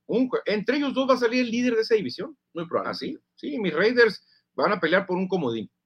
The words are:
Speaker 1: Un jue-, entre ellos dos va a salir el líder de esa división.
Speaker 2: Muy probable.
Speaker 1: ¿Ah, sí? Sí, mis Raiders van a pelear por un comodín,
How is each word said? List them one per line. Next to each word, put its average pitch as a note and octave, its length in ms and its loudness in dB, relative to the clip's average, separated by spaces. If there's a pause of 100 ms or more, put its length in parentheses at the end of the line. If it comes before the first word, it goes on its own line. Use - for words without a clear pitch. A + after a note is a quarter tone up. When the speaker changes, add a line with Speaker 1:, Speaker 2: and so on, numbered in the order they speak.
Speaker 1:
Un B3 240 0
jue-, - 160 -2
entre G#3+ 320 0
ellos C#4+ 160 -2
dos B3+ 160 -2
va C4 60 6
a - 20 -4
salir B3 260 2
el A#3 80 -2
líder B3 240 0
de A3 60 2
esa A3 140 2
división. G3+ 420 -4 (160)
Speaker 2:
Muy E3 120 -8
probable. A#2 260 -2
Speaker 1:
¿Ah, - 20 -4
sí? - 260 -8 (160)
Sí, C4+ 240 -8
mis F#3 140 -2
Raiders A3 520 4 (300)
van D#3 160 2
a G#3 80 -2
pelear F3 260 2
por F3+ 100 -4
un F#3 120 -2
comodín, B2+ 420 -2 (160)